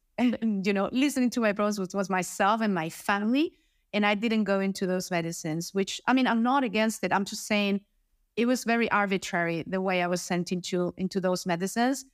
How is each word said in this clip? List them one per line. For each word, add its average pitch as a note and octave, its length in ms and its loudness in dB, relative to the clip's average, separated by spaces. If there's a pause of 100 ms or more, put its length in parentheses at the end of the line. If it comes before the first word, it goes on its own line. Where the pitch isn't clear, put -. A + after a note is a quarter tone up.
<laughs> - 140 -12
you G#3+ 540 0
know, G3 200 0
listening B3+ 380 2
to - 100 -2
my A3 120 2
problems, G#3 280 0
which F3+ 140 -6
was G3 160 -2
myself G3 500 2
and G#3 140 0
my E3 160 -2
family. A3+ 600 0 (400)
And G#3 140 2
I G#3 80 4
didn't A3 300 0
go G3 160 2
into G3 260 -2
those F#3 240 -2
medicines, E3 640 -4
which, G3 320 -2
I B3 60 4
mean, C4 140 4
I'm A3+ 160 2
not C4 220 2
against G#3+ 380 0
it. F3+ 100 0
I'm G3 120 2
just - 220 -8
saying G3+ 340 2 (560)
it A#3 100 2
was B3 180 0
very A#3 260 2
arbitrary F#3 760 0
the F#3+ 140 -2
way F#3 220 0
I F3 40 0
was F3 160 -2
sent F3 300 -2
into, F3+ 440 -2
into F#3 240 -2
those F3+ 260 0
medicines. G3 680 0